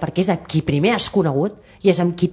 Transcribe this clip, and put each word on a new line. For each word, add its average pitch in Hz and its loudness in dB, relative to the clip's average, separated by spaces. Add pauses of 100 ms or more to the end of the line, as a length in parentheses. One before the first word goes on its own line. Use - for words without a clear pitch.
perquè 175 -2
és 185 0
a 170 -2
qui - -2
primer 147 0
has - -2
conegut 165 0 (280)
i 196 4
és 175 0
amb 175 0
qui 180 2